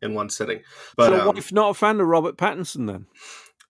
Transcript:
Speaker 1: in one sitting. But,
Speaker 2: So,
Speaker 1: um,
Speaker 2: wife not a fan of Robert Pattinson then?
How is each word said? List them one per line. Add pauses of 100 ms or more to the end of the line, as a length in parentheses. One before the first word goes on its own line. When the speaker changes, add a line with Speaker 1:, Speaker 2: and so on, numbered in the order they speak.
Speaker 1:
in
one
sitting. (380)
But,
Speaker 2:
So, (100)
Speaker 1:
um,
Speaker 2:
wife
not
a
fan
of
Robert
Pattinson
then? (640)